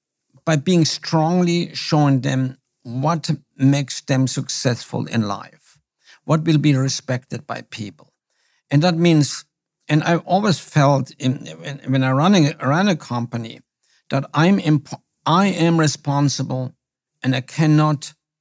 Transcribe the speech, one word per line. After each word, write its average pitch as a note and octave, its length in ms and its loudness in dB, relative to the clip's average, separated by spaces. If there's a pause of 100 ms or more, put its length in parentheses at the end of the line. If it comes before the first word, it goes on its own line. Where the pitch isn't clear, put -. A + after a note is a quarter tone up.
(460)
by D#3+ 100 2
being E3 300 2
strongly E3+ 880 0
showing C#3 460 2
them C3 360 -4 (260)
what C#3+ 460 -4 (280)
makes C#3 440 0
them C3 260 0
successful - 800 -6
in A2 200 -2
life, - 500 -12 (460)
what D#3 220 0
will E3 120 4
be D3 160 2
respected C3 720 -4
by B2 240 -8
people. - 440 -14 (580)
And C#3+ 100 4
that F3 140 2
means, E3 480 2 (460)
and D3+ 140 2
I E3+ 140 2
always G3 420 0
felt C#3 600 0
in, B2+ 280 -2 (120)
when, C#3 200 -12 (120)
when C3 120 2
I C3 80 0
running, D#3 420 4 (100)
ran D#3 240 0
a F#3+ 80 2
company A#2+ 640 -8 (500)
that C3+ 140 -4 (100)
I'm F3 260 4
imp-, D3+ 340 0 (320)
I F3 220 2
am E3+ 320 0
responsible C#3 960 -2 (480)
and C3 140 -2
I C3 60 -4
cannot D3+ 720 0 (280)